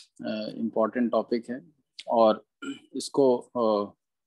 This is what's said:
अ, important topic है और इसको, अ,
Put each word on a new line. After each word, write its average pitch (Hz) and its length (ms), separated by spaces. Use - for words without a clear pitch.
अ, 110 280
important 110 560
topic 117 400
है 139 220
और 113 380
इसको, 131 420
अ, 110 580